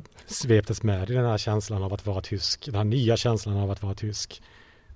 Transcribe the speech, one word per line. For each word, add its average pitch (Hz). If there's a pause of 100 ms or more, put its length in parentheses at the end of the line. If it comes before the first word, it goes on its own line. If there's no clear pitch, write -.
(260)
sveptes 110
med 98
i 123
den 123
här 110
känslan 107
av 95
att -
vara 95
tysk, -
den 120
här 104
nya 113
känslan 107
av 101
att 98
vara 98
tysk - (540)